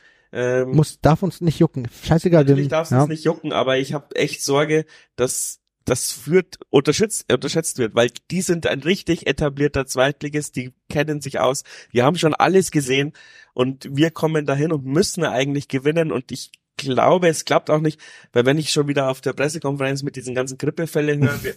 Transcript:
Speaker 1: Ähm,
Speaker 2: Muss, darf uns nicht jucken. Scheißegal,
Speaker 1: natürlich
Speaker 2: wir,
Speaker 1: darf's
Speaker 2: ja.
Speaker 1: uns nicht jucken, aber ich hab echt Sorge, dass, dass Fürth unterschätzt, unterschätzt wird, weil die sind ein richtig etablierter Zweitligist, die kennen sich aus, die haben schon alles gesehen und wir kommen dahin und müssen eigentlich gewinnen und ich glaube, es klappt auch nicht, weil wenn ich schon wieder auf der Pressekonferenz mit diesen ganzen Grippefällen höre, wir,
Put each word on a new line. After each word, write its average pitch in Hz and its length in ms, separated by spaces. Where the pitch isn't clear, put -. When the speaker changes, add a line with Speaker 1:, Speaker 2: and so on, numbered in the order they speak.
Speaker 1:
Ähm, 127 400
Speaker 2:
Muss, 147 280
darf 147 220
uns 180 180
nicht 170 200
jucken. 139 260
Scheißegal, 165 380
Speaker 1:
natürlich 139 240
Speaker 2:
wir, 139 40
Speaker 1:
darf's 160 200
Speaker 2:
ja. 123 100
Speaker 1:
uns 147 80
nicht 156 160
jucken, 156 280
aber 131 260
ich 135 160
hab - 240
echt - 240
Sorge, 156 420
dass, - 440
dass - 280
Fürth - 460
unterschätzt, 147 640
unterschätzt 143 460
wird, 110 160
weil 120 160
die 185 120
sind 165 240
ein 131 160
richtig 170 440
etablierter 139 600
Zweitligist, 147 720
die 127 160
kennen 147 320
sich 139 180
aus, 131 220
die 117 80
haben 151 140
schon 156 180
alles 180 380
gesehen 139 400
und 131 360
wir 143 200
kommen 160 340
dahin 143 280
und 143 120
müssen 156 400
eigentlich 139 440
gewinnen 151 440
und 127 180
ich - 200
glaube, 139 520
es - 180
klappt 147 240
auch 156 100
nicht, 156 180
weil 120 100
wenn 139 140
ich 151 120
schon 147 160
wieder 139 220
auf 131 140
der 131 100
Pressekonferenz 139 720
mit 143 120
diesen 123 200
ganzen 131 240
Grippefällen 151 640
höre, 139 200
wir, - 140